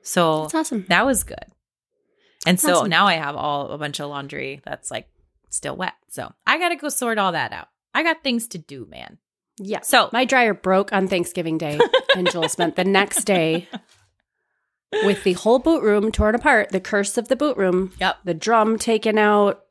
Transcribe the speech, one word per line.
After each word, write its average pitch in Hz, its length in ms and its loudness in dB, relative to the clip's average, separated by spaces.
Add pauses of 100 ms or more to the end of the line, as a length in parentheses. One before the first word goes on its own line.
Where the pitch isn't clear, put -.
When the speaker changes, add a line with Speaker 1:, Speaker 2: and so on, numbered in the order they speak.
Speaker 1:
So 160 400 0
Speaker 2:
That's 156 120 -8
awesome. 254 340 -4
Speaker 1:
that 190 160 2
was 269 200 0
good. - 200 -14 (1000)
And 180 100 4
Speaker 2:
That's - 60 0
Speaker 1:
so 180 160 2
Speaker 2:
awesome. 175 120 0
Speaker 1:
now 175 180 4
I 175 60 4
have 151 220 -4
all, 143 340 -4
a 147 80 -10
bunch 147 220 -8
of 143 100 -8
laundry 139 540 -10
that's, - 280 -12
like, 117 160 -10 (400)
still 139 280 -8
wet. - 180 -6 (140)
So - 240 -12 (140)
I 277 120 0
gotta 349 180 -2
go 294 120 -10
sort 226 300 -2
all 190 140 0
that 139 200 -4
out. 90 160 -14 (260)
I 294 100 0
got 320 180 -2
things 233 260 -2
to - 100 -14
do, 135 300 -16
man. - 300 -20 (440)
Speaker 2:
Yeah. 196 200 -8
Speaker 1:
So 240 300 4
Speaker 2:
My 247 120 0
dryer 240 300 2
broke 190 380 0
on 190 160 2
Thanksgiving 170 500 -2
Day, 151 200 -4 (180)
Speaker 1:
<laughs> 523 200 2
Speaker 2:
and 381 140 0
Joel - 180 -2
spent 339 280 -2
the 180 80 0
next 196 400 2
day 175 440 2 (1400)
with 277 180 2
the 180 120 2
whole 226 240 2
boot 320 240 2
room 208 280 2
torn 214 240 2
apart, 233 360 2
the 190 100 -2
curse 202 380 -2
of 226 100 -6
the 262 80 2
boot 285 220 -2
room. 190 420 0
Speaker 1:
Yep. 185 240 0
Speaker 2:
The 175 100 -4
drum 220 440 2
taken 220 400 0
out 208 420 4 (100)